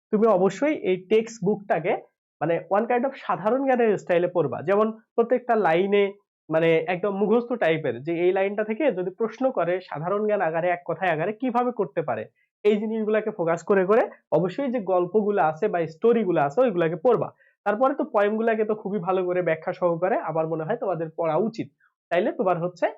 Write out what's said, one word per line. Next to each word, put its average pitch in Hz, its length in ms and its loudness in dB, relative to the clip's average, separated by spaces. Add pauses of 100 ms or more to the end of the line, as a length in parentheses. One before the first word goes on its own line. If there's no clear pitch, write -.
(120)
তুমি 214 140 4
অবশ্যই 196 480 2 (160)
এই 185 60 2 (140)
টেক্সট 220 360 2
বুকটাকে 202 460 -2 (480)
মানে 160 140 0 (220)
one 226 140 2
kind 247 180 2
of 269 40 -6 (140)
সাধারণ 208 380 0
জ্ঞানের 233 380 2
স্টাইলে 175 340 2
পড়বা। 135 220 0 (100)
যেমন 208 180 4 (300)
প্রত্যেকটা 240 400 0
লাইনে 196 480 4 (440)
মানে 160 360 2 (100)
একদম 190 260 -2
মুখস্থ 226 320 2
টাইপের, 160 420 0 (120)
যে 165 60 -2 (120)
এই 185 80 4
লাইনটা 202 320 -2
থেকে 220 200 -4 (140)
যদি 180 120 -4
প্রশ্ন 233 400 -2
করে 175 300 0
সাধারণ 190 460 -4
জ্ঞান 208 140 0
আকারে, 165 280 0
এক 175 180 -2
কথায় 170 280 -2
আকারে 165 180 -2
কিভাবে 247 400 -2
করতে 202 360 -4
পারে, 110 160 -4 (400)
এই 214 120 4
জিনিসগুলোকে 214 640 -2
ফোকাস 165 220 0 (100)
করে 196 200 4
করে 233 120 6 (300)
অবশ্যই 185 420 0
যে 247 60 -2 (120)
গল্পগুলো 196 480 2 (100)
আছে 156 180 -4
বা 180 180 -2
স্টোরিগুলো 185 600 2
আছে, 143 140 -2
ওইগুলাকে 175 360 2
পড়বা। 226 320 2 (360)
তারপরে 240 300 2
তো 285 100 -4 (100)
পয়েমগুলাকে 220 500 0
তো 214 100 -2
খুবই 208 240 -6
ভালো 185 300 0
করে 180 140 0
ব্যাখ্যা 165 300 -2
সহকারে 180 440 0 (140)
আমার 160 220 -2
মনে 160 140 -4
হয় 220 160 -4
তোমাদের 170 340 -4
পড়া 160 200 -2
উচিত। 190 320 -2 (420)
তাইলে 202 220 0
তোমার 185 320 0
হচ্ছে 180 220 -2 (120)